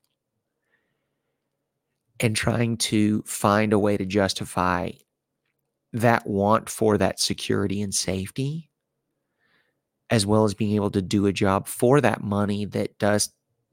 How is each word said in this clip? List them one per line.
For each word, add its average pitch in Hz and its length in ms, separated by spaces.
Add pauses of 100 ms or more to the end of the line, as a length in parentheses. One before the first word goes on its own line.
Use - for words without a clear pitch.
(2250)
And 110 140
trying 117 420
to 107 460
find 107 500
a 104 60
way 101 180
to 98 80
justify 92 880 (1000)
that 117 320
want 107 440
for 107 280
that 95 220
security 101 640
and 98 120
safety 135 760 (1400)
as 110 140
well 107 180
as 104 100
being 104 220
able 104 160
to 101 100
do 98 240
a 98 80
job 98 340
for 135 340
that 117 200
money 101 440
that - 340
does, 104 300 (440)